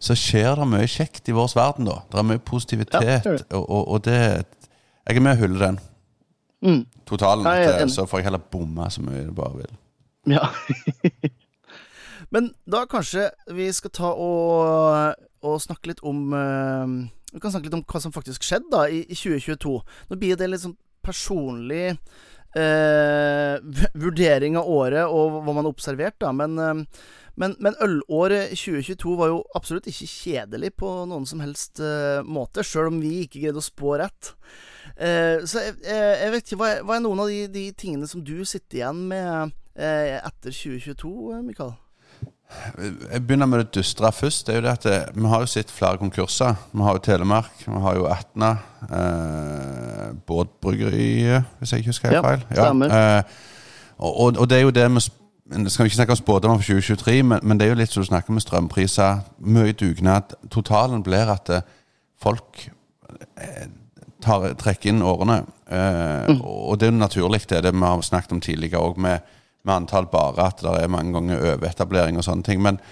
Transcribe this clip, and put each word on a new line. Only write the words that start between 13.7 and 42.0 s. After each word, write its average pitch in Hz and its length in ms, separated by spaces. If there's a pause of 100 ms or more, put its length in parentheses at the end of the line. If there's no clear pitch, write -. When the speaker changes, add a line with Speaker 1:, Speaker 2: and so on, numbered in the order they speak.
Speaker 2:
skal - 220
ta 175 160
og, 160 1040 (280)
og 151 200
snakke 170 300
litt - 100
om, 143 220 (100)
eh, 135 640 (340)
vi - 120
kan 208 120
snakke 156 160
litt 170 80
om 160 80
hva 160 160
som 160 120
faktisk 135 280
skjedde 269 320
da 151 140
i, 165 180
i 175 80
tjue 160 240
tjueto. 143 400 (320)
Nå 190 80
blir 185 180
det 185 140
litt 185 140
sånn 175 100 (300)
personlig, 156 880 (640)
eh, 147 1040
v-, 147 340
vurdering 156 640
av 160 80
året 151 400
og 156 380
hva 147 100
man 147 80
har 151 80
observert 143 480
da, 147 160
men, 156 240
eh, 156 460 (300)
men, 190 240
men 208 200
ølåret 185 800
tjue 156 260
tjueto 175 340
var 165 140
jo 170 120 (100)
absolutt 175 340
ikke - 220
kjedelig 123 640
på 190 160 (140)
noen 151 240
som 156 160
helst, - 340
eh, 147 460
måte, 156 420
selv 160 240
om 165 100
vi 160 220
ikke 143 220
greide 151 180
å - 60
spå 143 320
rett. - 320 (640)
Eh, 165 480
så 196 180
jeg, 202 220
jeg, 208 280 (120)
jeg 214 80
vet 233 140
ikke, 190 120
hva 220 160
er, - 80
hva 214 140
er 233 80
noen 202 180
av 208 80
de, 208 180
de 196 240
tingene 151 360
som 175 160
du 151 200
sitter 175 360
igjen 147 260
med, 170 460 (200)
eh, 151 460
etter - 360
tjue 127 260
tjueto, 147 320 (240)
eh, 165 80
Mikael? 127 320 (680)